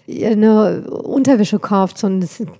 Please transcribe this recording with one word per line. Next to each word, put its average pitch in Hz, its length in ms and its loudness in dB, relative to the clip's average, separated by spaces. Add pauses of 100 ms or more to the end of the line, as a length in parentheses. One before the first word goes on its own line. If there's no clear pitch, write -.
eine 214 720 2 (100)
Unterwäsche 254 680 0
kauft, 196 400 -2
so - 80 -6
ein 190 180 -2 (360)